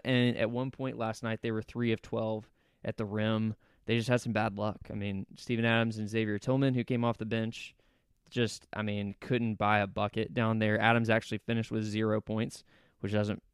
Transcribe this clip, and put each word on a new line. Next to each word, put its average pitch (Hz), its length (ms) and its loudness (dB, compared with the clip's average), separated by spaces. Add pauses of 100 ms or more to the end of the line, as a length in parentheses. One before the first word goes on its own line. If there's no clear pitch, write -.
and 123 320 4
at 113 140 0
one 127 180 -2
point 127 280 -8
last 110 260 -4
night, 113 180 -4
they 117 80 -2
were 110 140 -2
three 120 280 0
of 110 120 -2
twelve 110 440 -4 (380)
at - 120 -4
the 113 80 -2
rim. 110 500 0 (300)
They 117 120 2
just 113 120 0
had 123 120 4
some 117 120 -2
bad 107 240 0
luck. 104 200 -4 (140)
I - 20 -8
mean, 101 320 -6 (120)
Steven 117 280 -2
Adams 113 320 2
and 107 100 -4
Xavier 107 300 0
Tillman, 135 380 2
who 120 80 0
came 120 200 -2
off 117 140 0
the 110 80 -8
bench, 113 480 -4 (560)
just, - 440 -4
I 107 100 -4
mean, 101 360 -4
couldn't 117 360 0
buy 104 240 4
a 101 80 2
bucket 104 480 -2
down 113 240 2
there. 107 200 4
Adams 117 300 6
actually 110 300 2
finished 113 320 -2
with 113 120 0
zero 107 380 0
points, 110 420 -4 (380)
which 101 100 -4
doesn't 104 300 0 (120)